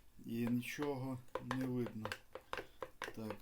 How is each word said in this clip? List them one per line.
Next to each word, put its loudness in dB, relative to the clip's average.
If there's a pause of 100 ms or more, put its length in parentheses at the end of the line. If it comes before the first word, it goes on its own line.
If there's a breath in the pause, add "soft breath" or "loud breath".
(260 loud breath)
і 4
нічого 2 (360)
не 2
видно. 2 (1040 loud breath)
Так, -2